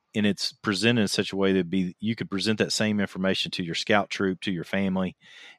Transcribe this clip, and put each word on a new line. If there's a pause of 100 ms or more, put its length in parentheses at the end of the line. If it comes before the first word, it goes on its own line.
(160)
and
it's
presented
in
such
a
way
that
be,
you
could
present
that
same
information
to
your
scout
troop,
to
your
family, (440)